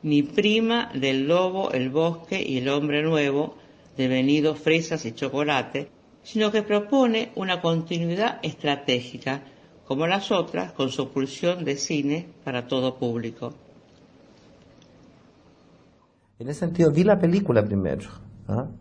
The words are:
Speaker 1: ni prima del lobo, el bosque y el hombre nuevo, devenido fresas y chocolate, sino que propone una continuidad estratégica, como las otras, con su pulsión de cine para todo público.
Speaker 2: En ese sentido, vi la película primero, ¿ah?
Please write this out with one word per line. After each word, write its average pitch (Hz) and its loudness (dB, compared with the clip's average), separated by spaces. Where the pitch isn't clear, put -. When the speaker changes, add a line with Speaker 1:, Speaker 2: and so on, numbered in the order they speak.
Speaker 1:
ni 147 4
prima 220 2
del 135 0
lobo, 185 0
el 131 -2
bosque 165 -2
y 131 -2
el 127 -2
hombre 147 0
nuevo, 147 0
devenido 135 2
fresas 160 0
y 113 -6
chocolate, 139 -2
sino 214 0
que 214 0
propone 220 2
una 180 -4
continuidad 170 0
estratégica, 135 -4
como 143 0
las 196 -2
otras, 180 -2
con 135 -2
su 131 -4
pulsión 170 -2
de 139 -2
cine 151 -2
para 123 -6
todo 127 0
público. 117 -6
Speaker 2:
En 120 -10
ese 147 -6
sentido, 170 4
vi 160 4
la 196 6
película 170 4
primero, 92 -2
¿ah? 113 -2